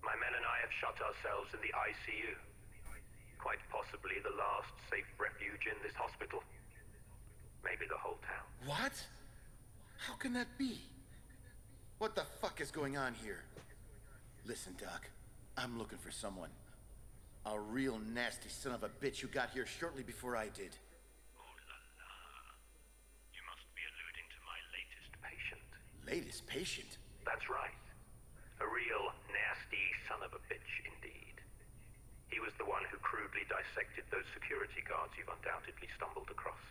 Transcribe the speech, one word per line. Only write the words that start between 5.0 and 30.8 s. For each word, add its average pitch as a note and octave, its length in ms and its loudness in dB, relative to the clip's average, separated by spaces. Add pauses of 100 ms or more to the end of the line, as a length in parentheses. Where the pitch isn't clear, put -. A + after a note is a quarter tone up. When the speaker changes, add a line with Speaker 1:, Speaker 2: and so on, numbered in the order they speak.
Speaker 1:
refuge G#2 500 4
in A2 160 2
this G2+ 100 0
hospital. - 480 0 (1200)
Maybe F#2 240 4
the D#2 120 4
whole E2+ 240 0
town. - 200 0 (200)
Speaker 2:
What? D3 320 4 (1000)
How - 200 -2
can B3 180 2
that A#3+ 220 2
be? B3 240 4 (1200)
What G#3+ 160 4
the E3 100 4 (160)
fuck F#3+ 200 2
is C#3 100 2
going C#3+ 260 4
on C3 160 4
here? A2 320 -4 (1000)
Listen, G#2+ 340 -2
Doc, - 280 -4 (480)
I'm B2 200 2
looking G#2+ 220 0
for - 120 -6
someone. F#2+ 400 -2 (960)
A G#2+ 160 4
real A#2 400 4
nasty A2+ 480 2
son - 240 0
of A#2 120 2
a G#2 40 2
bitch C3 320 2
who C3 80 0
got B2 220 4
here B2+ 140 2
shortly D3+ 380 -2
before A#2+ 340 0
I G#2+ 120 4
did. F#2 280 -6 (600)
Speaker 1:
Oh - 160 -14 (160)
la - 120 -10 (200)
la. - 120 -12 (1200)
You - 120 -10
must F2 200 -8 (120)
be - 80 0
alluding E2+ 480 -6
to - 120 -10
my F2 160 -4 (120)
latest - 480 -6
patient. - 480 -4 (400)
Speaker 2:
Latest - 400 0
patient? - 480 0 (280)
Speaker 1:
That's - 240 2
right. - 360 0 (760)
A G#2+ 80 6
real A#2 440 6 (200)
nasty G#2 520 4 (240)
son A2 160 0
of - 80 -4
a - 160 -4
bitch - 240 -2 (120)